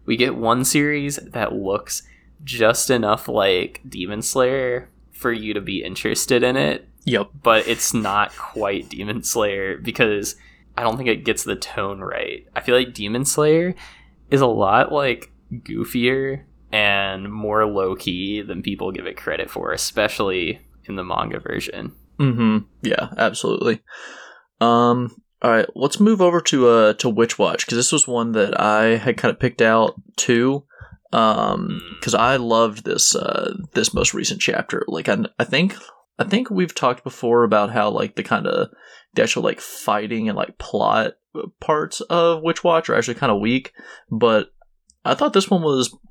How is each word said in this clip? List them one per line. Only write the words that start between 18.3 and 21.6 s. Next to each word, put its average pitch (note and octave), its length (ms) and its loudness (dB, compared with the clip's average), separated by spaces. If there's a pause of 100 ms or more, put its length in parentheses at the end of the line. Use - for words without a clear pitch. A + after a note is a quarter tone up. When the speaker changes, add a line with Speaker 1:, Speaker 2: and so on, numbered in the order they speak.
Speaker 1:
than F#2+ 220 -8
people F#2+ 280 -4
give - 140 -10
it - 100 -10
credit - 320 -6
for, - 240 -8
especially F#2+ 880 -2 (260)
in G2+ 100 -10
the F#2+ 80 -6
manga - 360 -6
version. - 520 -8 (280)